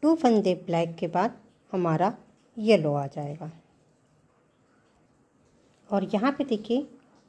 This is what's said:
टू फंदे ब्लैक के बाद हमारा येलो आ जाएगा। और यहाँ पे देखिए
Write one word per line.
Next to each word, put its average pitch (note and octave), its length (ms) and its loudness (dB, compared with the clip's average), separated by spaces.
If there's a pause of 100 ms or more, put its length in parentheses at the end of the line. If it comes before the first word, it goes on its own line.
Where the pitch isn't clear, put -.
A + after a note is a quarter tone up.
टू D#4 120 6
फंदे G#3+ 420 4
ब्लैक E3+ 380 -2
के F3 120 -4
बाद F3+ 300 0 (360)
हमारा F3 380 2 (460)
येलो G3 360 0
आ C#3+ 140 -4
जाएगा। D3+ 420 -10 (2500)
और G3 160 0
यहाँ A3+ 260 0
पे C#4+ 120 -2
देखिए A#3+ 440 -2 (420)